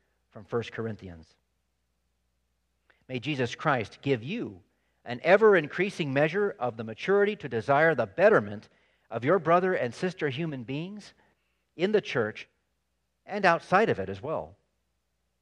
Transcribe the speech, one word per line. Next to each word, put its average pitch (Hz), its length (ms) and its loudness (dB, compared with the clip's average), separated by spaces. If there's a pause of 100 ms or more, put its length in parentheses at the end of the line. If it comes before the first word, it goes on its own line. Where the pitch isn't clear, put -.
(300)
from 107 140 -20
First 117 280 -6
Corinthians. 95 640 -12 (1700)
May 127 100 -6
Jesus 127 360 -4
Christ 127 460 -2
give 131 220 0
you 120 400 -10 (420)
an 120 180 -10
ever-increasing 180 880 4
measure 160 460 0
of 120 180 -4
the 113 80 -8
maturity 202 520 0
to 147 120 -12
desire 143 460 2
the 117 120 -2
betterment 117 640 2 (420)
of 113 140 -6
your 175 140 4
brother 180 360 2
and 120 200 -4
sister 170 340 -4
human 139 360 -8
beings 170 480 -12 (640)
in 185 160 0
the 202 80 4
church - 480 -4 (800)
and 202 160 -2
outside 185 440 4
of 107 100 0
it 95 100 -6
as 95 140 -10
well, 104 320 -8 (880)